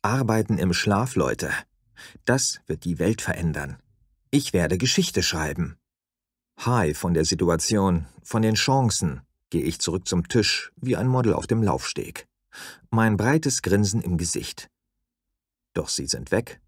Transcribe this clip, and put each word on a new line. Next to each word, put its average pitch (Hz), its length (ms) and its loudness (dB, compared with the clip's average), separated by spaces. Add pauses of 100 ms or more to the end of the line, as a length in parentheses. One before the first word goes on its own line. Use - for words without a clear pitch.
Arbeiten 110 560 2
im 90 120 2
Schlaf, 104 440 0
Leute. 69 360 0 (720)
Das - 420 0
wird 78 160 -6
die 85 160 -4
Welt 104 240 0
verändern. 73 580 -4 (480)
Ich - 240 0
werde 87 240 2
Geschichte 127 460 0
schreiben. 78 540 -4 (880)
High 104 320 2
von 87 200 0
der 78 100 4
Situation, 87 800 2 (160)
von 110 220 -2
den 110 120 2
Chancen, 110 680 0 (280)
gehe 80 140 -2
ich 80 160 -4
zurück 87 280 -4
zum 87 200 0
Tisch, - 480 0
wie 127 200 -2
ein 101 120 -2
Model 127 260 2
auf - 140 -2
dem 113 160 2
Laufsteg. - 640 -4 (640)
Mein 113 280 4
breites 135 440 2
Grinsen 101 400 2
im 90 160 -2
Gesicht. - 520 -6 (1040)
Doch - 160 -4
sie - 160 -4
sind - 260 -4
weg. - 360 -2